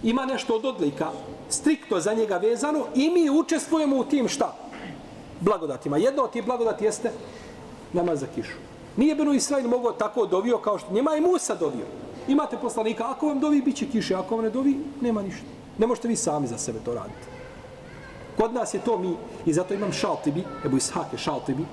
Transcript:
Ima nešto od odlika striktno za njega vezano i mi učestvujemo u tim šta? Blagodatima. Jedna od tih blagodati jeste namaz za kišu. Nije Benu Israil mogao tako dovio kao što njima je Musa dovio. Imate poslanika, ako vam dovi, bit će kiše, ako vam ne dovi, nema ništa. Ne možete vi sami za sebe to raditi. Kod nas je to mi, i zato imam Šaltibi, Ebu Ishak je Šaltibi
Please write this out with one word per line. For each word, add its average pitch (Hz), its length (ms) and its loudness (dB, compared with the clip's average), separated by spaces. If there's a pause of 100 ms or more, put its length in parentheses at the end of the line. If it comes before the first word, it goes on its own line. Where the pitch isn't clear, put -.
Ima 247 220 2
nešto 254 300 0
od 220 100 0
odlika 160 460 0 (380)
striktno - 500 0
za 196 140 2
njega 214 240 2
vezano 233 480 2 (100)
i 277 140 4
mi 339 200 6
učestvujemo 302 680 4
u 240 60 2
tim 262 240 2
šta? - 280 0 (880)
Blagodatima. 160 560 2
Jedna 262 260 4
od 226 80 0
tih 233 140 -4
blagodati 226 400 0
jeste - 260 0 (800)
namaz 170 260 2
za 135 160 -6
kišu. - 220 -6 (400)
Nije 294 180 6
Benu 294 180 4
Israil 269 360 2
mogao 240 220 2
tako 208 340 0
dovio 202 320 2
kao 202 220 0
što - 140 -8
njima 269 180 4
je 302 100 2
Musa 349 340 4
dovio. 165 300 -2 (420)
Imate 277 300 2
poslanika, 226 520 -2
ako 269 180 0
vam 285 120 2
dovi, 294 220 6
bit 262 140 2
će - 140 -4
kiše, 190 260 2
ako 185 200 -2
vam 226 80 0
ne 220 60 2
dovi, 269 280 2 (240)
nema 226 200 2
ništa. 185 240 -8 (320)
Ne 220 100 4
možete 240 200 0
vi 233 80 2
sami 147 320 0
za 113 100 -4
sebe 110 280 -4
to 120 80 -4
raditi. - 340 -10 (1120)
Kod 226 160 2
nas 233 200 -2
je 202 60 -2
to 233 180 0
mi, 180 180 -2 (300)
i 160 80 4
zato 175 200 2
imam 196 180 -2
Šaltibi, 160 520 0 (220)
Ebu 135 120 2
Ishak 156 360 -2
je 120 40 -6
Šaltibi 139 560 -2